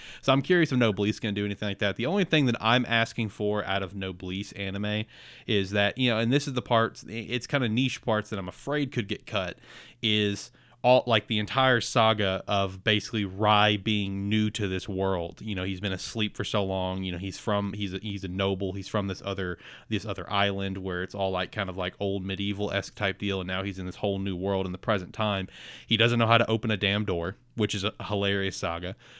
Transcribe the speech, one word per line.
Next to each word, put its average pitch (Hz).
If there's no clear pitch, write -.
So 131
I'm 135
curious 170
if 131
Noblesse 104
gonna 107
do 101
anything 101
like 98
that. 98
The 117
only 190
thing 151
that 117
I'm 120
asking 113
for 104
out 95
of 92
Noblesse 95
anime 101
is 98
that, 101
you 127
know, 110
and 117
this 139
is 139
the 127
parts, -
i-, -
it's 113
kinda 131
niche 123
parts 107
that 104
I'm 90
afraid 143
could 110
get 101
cut, 92
is 107
all, 127
like, 113
the 110
entire 123
saga 107
of 98
basically 107
Rai 104
being 98
new 107
to 104
this 92
world. 95
You 107
know, 92
he's 95
been 95
asleep 107
for -
so 104
long. 95
You 92
know, 87
he's 95
from, 101
he's 98
a, 95
he's 101
a 95
noble. 95
He's 98
from 104
this 95
other, 95
this 104
other 98
island 98
where 92
it's 92
all, 98
like, 90
kind 98
of, 90
like, 92
old 98
medieval-esque 98
type 98
deal. 98
And 90
now 92
he's 98
in 92
this 90
whole 101
new 98
world 95
in 90
the 92
present 98
time. 101
He 113
doesn't 117
know 117
how 113
to 117
open 110
a 107
damn 101
door, 87
which 107
is 95
a 104
hilarious 98
saga. 87